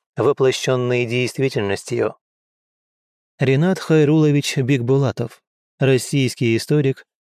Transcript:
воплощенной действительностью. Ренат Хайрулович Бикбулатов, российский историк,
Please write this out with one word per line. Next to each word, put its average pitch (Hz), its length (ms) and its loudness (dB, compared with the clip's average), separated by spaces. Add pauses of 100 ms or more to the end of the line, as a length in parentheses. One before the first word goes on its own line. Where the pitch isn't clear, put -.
(180)
воплощенной 123 920 0
действительностью. 117 1080 -2 (1200)
Ренат 147 400 2
Хайрулович 151 800 2
Бикбулатов, 127 840 -2 (380)
российский 127 800 0
историк, 139 480 -2 (180)